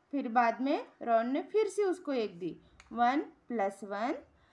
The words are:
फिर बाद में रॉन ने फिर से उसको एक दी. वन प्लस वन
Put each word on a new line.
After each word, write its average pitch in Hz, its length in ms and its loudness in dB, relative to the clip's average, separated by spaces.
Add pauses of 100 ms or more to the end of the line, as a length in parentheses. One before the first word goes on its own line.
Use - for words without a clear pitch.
(100)
फिर 262 180 -2
बाद 233 320 4
में 302 260 0 (160)
रॉन 233 280 2
ने 302 120 0
फिर 415 260 2
से 415 160 0
उसको 339 280 -2
एक 208 260 -2
दी. 170 220 -8 (320)
वन 240 280 2
प्लस 220 640 -4
वन 208 300 -4 (380)